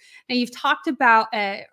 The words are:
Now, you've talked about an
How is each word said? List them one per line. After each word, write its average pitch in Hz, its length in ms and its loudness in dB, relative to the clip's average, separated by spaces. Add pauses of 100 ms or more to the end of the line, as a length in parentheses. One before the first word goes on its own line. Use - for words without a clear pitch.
(300)
Now, 247 60 -2
you've 240 200 -2
talked 294 300 -2
about 240 480 2
an 202 400 -4